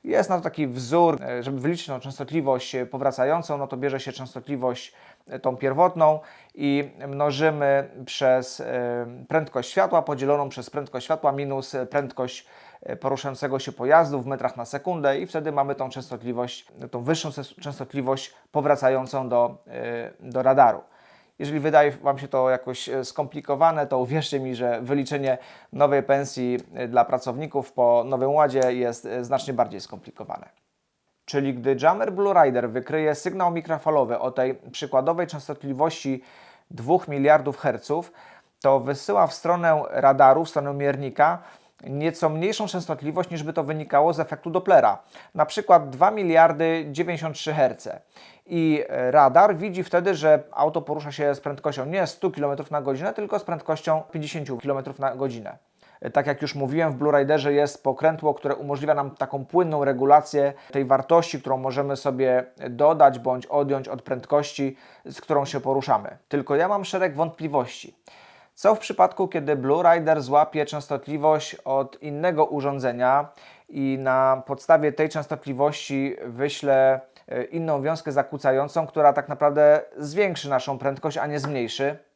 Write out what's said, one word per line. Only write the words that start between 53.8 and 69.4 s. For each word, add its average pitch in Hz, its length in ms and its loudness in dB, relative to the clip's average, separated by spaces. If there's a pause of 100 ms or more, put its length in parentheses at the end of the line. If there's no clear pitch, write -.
pięćdziesięciu 143 460 -8
kilometrów 139 400 -4
na 131 180 -4
godzinę. 117 420 -6 (420)
E, 123 100 -8
tak 143 160 0
jak 143 160 -4
już 143 120 -6
mówiłem, 147 380 -2
w - 20 -6
Blu 147 160 0
Riderze 143 420 2
jest 143 300 0
pokrętło, 151 520 0
które 143 200 -4
umożliwia 143 400 -2
nam 143 160 -2
taką 139 340 -6
płynną 160 400 0
regulację 139 680 4 (200)
tej 139 120 0
wartości, 139 560 2
którą 131 160 -2
możemy 135 400 -2
sobie 127 480 0 (260)
dodać 143 480 6
bądź 127 280 -4
odjąć 139 420 -2
od 123 140 -10
prędkości, 139 720 -2 (280)
z 135 160 -16
którą 143 240 0
się 135 160 -6
poruszamy. 131 580 -2 (100)
Tylko 143 280 -2
ja 170 120 2
mam 202 160 -2
szereg 180 300 -2
wątpliwości. 156 800 -4 (580)
Co 208 200 2
w 214 40 -2
przypadku, 185 500 0
kiedy 151 280 -2